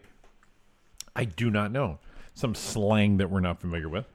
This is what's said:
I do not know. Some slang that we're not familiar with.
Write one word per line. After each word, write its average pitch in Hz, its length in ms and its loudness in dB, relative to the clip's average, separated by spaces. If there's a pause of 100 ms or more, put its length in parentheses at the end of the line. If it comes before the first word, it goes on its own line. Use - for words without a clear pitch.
(1160)
I 120 80 0
do 113 260 -2
not 104 220 0
know. 120 260 -2 (360)
Some 117 200 -4
slang 104 640 2
that 92 140 2
we're 95 100 2
not 87 200 0
familiar 85 280 -4
with. 92 260 -4